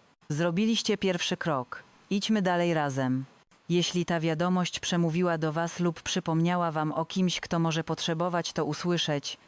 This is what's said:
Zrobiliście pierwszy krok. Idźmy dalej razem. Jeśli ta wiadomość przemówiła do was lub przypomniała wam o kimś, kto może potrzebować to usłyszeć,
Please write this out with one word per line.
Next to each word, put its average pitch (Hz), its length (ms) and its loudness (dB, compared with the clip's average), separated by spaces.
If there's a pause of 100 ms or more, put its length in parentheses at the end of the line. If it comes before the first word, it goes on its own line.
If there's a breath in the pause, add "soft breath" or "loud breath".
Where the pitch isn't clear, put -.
(280)
Zrobiliście 196 680 0
pierwszy 185 380 0
krok. 139 460 -4 (280)
Idźmy 208 320 2
dalej 175 320 2
razem. 135 500 0 (440)
Jeśli 175 360 2
ta 170 160 0
wiadomość 175 600 0
przemówiła 170 580 2
do 156 140 0
was 170 280 -2
lub 175 220 0
przypomniała 170 720 0
wam 151 200 0
o 160 120 -2
kimś, 180 360 0
kto - 180 -2
może 165 260 0
potrzebować 170 680 -2
to 160 120 -2
usłyszeć, 156 720 -2 (120)